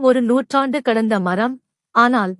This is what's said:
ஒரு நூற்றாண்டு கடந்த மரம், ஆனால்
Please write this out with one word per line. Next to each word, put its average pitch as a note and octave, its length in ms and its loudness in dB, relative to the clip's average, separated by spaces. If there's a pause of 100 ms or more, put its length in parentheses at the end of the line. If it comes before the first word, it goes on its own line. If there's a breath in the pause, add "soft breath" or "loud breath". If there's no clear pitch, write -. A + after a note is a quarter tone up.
ஒரு B3+ 220 4
நூற்றாண்டு C4+ 600 -2
கடந்த A3 380 0
மரம், F#3+ 340 -2 (400)
ஆனால் A#3 460 2